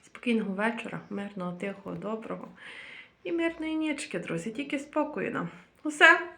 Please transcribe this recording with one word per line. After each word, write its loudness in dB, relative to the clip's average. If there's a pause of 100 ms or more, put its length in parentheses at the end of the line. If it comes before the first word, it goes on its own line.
Спокійного 0
вечора, -2 (100)
мирного, -6
тихого, -6
доброго -6 (760)
і -4
мирної 0
нічки, -2
друзі. -4
Тільки -4
спокою -2
нам. -2 (340)
Усе. 8 (160)